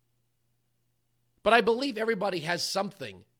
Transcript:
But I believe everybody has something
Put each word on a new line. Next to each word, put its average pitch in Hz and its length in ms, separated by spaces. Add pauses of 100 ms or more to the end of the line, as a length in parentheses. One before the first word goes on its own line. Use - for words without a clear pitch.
(1400)
But 208 100
I 233 80
believe 233 380
everybody 202 420
has 165 220
something 127 600 (160)